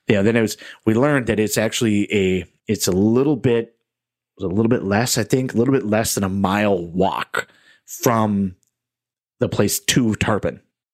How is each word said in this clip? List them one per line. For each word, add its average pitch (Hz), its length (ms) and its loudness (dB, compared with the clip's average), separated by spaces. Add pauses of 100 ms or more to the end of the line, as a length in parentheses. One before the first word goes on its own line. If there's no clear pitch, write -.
you 117 80 4
know, 98 60 0
then 113 120 2
it 117 60 2
was, 107 160 -2 (300)
we 110 80 2
learned 135 320 2
that 107 120 0
it's 107 200 0
actually 107 560 0
a, 92 320 0 (200)
it's 101 220 -2
a 92 40 0
little 120 440 2
bit, 117 400 -2 (640)
a 95 60 -6
little 107 240 0
bit 127 120 2
less, 104 360 0
I 107 60 0
think, 131 280 -2
a 104 60 -2
little 131 160 2
bit 131 100 0
less 107 300 0
than 98 100 -2
a 95 60 0
mile 98 560 0
walk 85 600 -4 (360)
from 104 720 -2 (840)
the 113 80 0
place 104 320 0
to 113 340 0
Tarpon. 98 460 -2 (340)